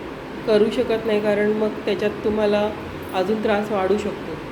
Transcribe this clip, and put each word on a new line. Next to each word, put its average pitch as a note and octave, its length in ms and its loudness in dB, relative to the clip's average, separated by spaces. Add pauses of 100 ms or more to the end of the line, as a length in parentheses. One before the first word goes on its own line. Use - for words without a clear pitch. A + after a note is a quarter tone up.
(480)
करू A3 240 6
शकत A3+ 340 0
नाही, G#3 160 2
कारण G#3 300 2
मग G#3+ 180 2
त्याच्यात G#3 420 -2 (120)
तुम्हाला G#3 460 2 (440)
अजून F#3+ 300 0
त्रास G#3+ 280 0
वाढू F#3+ 260 2
शकतो F3 380 -6 (160)